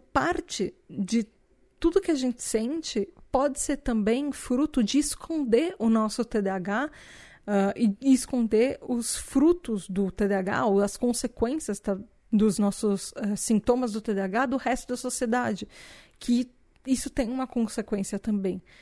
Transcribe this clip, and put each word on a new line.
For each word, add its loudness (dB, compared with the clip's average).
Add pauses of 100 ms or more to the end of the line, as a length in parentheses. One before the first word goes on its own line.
(120)
parte -2 (160)
de 0 (560)
tudo 4
que 0
a 2
gente -2
sente -2 (220)
pode 0
ser -2
também 0
fruto 0
de 2
esconder 0
o 2
nosso 2
T -2
D -2
A -2
H, -4 (560)
ah, 2
e, 2
e 4
esconder 2
os -4
frutos 2
do 0
T 0
D 0
A 2
H 0
ou 4
as -2
consequências, -2
tá, -4 (360)
dos 4
nossos, 0
eh, -4
sintomas 2
do -6
T -4
D 0
A -2
H 0
do -2
resto -4
da -4
sociedade, -2 (500)
que 0 (340)
isso -2
tem -2
uma -4
consequência -4
também. -2 (220)